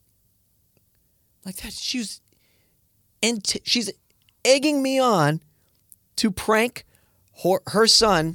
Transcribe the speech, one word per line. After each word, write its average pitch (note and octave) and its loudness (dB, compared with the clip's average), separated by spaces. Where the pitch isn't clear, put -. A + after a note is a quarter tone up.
like F#3+ -14
that. G#3 -14
She - -8
was, A3+ -10
and A3 0
t-, - -6
she's G#3+ -4
egging C#4 4
me C4+ 0
on E3 2
to A3 -2
prank A3 -2
her, F3+ 0
her G#3+ 2
son E3+ 2